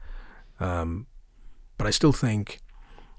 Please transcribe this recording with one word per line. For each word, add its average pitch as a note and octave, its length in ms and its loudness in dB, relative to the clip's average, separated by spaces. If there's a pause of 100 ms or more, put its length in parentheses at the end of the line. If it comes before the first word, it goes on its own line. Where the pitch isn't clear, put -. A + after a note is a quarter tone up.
(580)
Um, F2 480 -2 (720)
but G#2+ 100 2
I G#2+ 40 4
still D3 220 8
think G#2+ 460 2 (600)